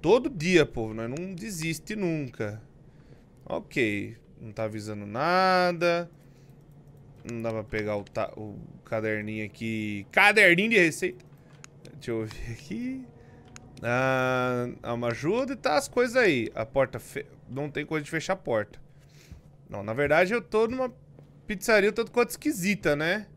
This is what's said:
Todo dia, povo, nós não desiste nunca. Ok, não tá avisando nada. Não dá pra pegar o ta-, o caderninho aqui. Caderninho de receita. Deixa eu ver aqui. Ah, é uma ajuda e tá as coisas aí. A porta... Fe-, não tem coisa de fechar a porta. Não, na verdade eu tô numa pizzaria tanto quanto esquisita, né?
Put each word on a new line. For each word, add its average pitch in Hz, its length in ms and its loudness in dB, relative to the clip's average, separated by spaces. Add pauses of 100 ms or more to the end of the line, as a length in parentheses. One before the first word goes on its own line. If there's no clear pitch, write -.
Todo 247 280 4
dia, 170 380 4
povo, 110 260 -6
nós 113 160 -6
não 180 240 -8
desiste 165 640 -6
nunca. 139 640 -4 (800)
Ok, 104 720 -2 (240)
não 113 120 -14
tá 110 140 -6
avisando 107 380 -8
nada. 175 1040 2 (1160)
Não 117 180 -8
dá 117 80 -2
pra 110 140 -4
pegar 104 320 -2
o 101 80 -4
ta-, - 340 -4
o 104 180 -12 (280)
caderninho 107 600 -4
aqui. 107 680 -4
Caderninho 202 580 6
de 226 80 4
receita. 175 480 0 (680)
Deixa - 160 -10
eu 113 120 -4
ver 113 280 -10
aqui. 247 520 -8 (800)
Ah, 127 880 0 (140)
é 117 80 -6
uma 120 160 -2
ajuda 196 460 -2
e - 20 -4
tá 262 200 0
as 277 120 0
coisas 247 280 0
aí. 160 380 4
A 113 140 -4
porta... 131 320 0
Fe-, - 260 -10 (240)
não 139 220 -6
tem 151 120 -4
coisa 151 200 -4
de - 80 -10
fechar 160 220 -2
a - 20 2
porta. 113 440 -2 (880)
Não, 101 140 -10
na 104 120 -6
verdade 151 400 4
eu 233 80 -2
tô 220 260 0
numa 254 260 -6 (540)
pizzaria 208 440 4
tanto 233 200 -2
quanto 240 180 2
esquisita, 202 680 0
né? 175 300 -2 (120)